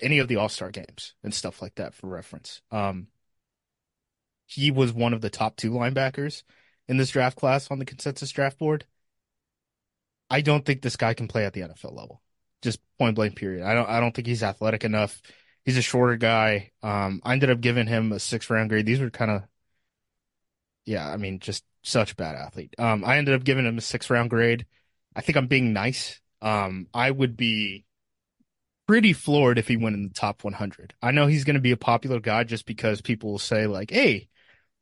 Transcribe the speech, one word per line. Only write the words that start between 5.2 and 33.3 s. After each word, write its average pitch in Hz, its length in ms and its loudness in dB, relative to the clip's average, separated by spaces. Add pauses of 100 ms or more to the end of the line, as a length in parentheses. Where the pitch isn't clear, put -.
the 107 100 -4
top - 260 -2
two 110 140 -2
linebackers 131 720 -2 (460)
in 127 80 0
this 131 140 2
draft 131 280 0
class 139 320 0
on 139 80 -6
the 139 60 -6
consensus 135 460 -10
draft 139 280 -2
board. 151 280 -2 (1400)
I 139 100 2
don't 147 240 4
think 135 160 0
this 123 160 -4
guy 113 160 2
can 110 160 -6
play 110 160 -2
at 95 80 -4
the 92 100 -8
N 82 80 -10
F - 140 -20
L - 100 -14
level. - 280 -18 (400)
Just 117 180 -2 (180)
point 113 180 2
blank 107 200 0
period. 92 280 -6
I 104 100 2
don't, 120 140 2
I 117 120 2
don't 117 140 2
think 120 120 -6
he's 117 160 -2
athletic 107 420 -2
enough. 107 360 0 (440)
He's 127 120 2
a 123 60 2
shorter 123 340 2
guy. 110 540 2 (120)
Um, 101 420 -2
I 123 100 0
ended 135 160 4
up 120 100 2
giving 120 260 2
him 110 260 0
a 101 60 -6
six - 320 -6
round 110 200 0
grade. 107 160 2
These 127 140 2
were 127 100 -4
kinda, 107 380 -2 (1400)
yeah, 82 220 -4
I 85 100 -8
mean, 95 200 -6
just - 260 -10 (180)
such - 300 0
a - 20 -18
bad 78 220 -8
athlete. 73 420 -14
Um, 110 260 0
I 135 140 2
ended 139 160 2
up 127 80 0
giving 131 240 2
him 117 100 -2
a 113 60 -4
six - 260 -6
round 117 220 2
grade. 117 340 2 (500)
I - 60 -10
think 151 160 0
I'm 131 120 2
being 127 240 4
nice. 107 480 -2 (200)
Um, 98 540 -2
I 123 160 2
would 131 260 0
be 107 480 -2 (1000)
pretty 214 260 6
floored 139 460 4
if 110 80 0
he 120 100 0
went 113 200 0
in 101 80 -4
the 92 100 -10
top - 300 -4
one 104 80 -6
hundred. - 500 -10
I 117 80 2
know 147 160 6
he's 147 180 4
gonna 143 140 2
be 127 140 4
a 120 40 2
popular 120 440 2
guy 110 240 0
just 113 200 -6
because 107 360 -2
people 110 320 -4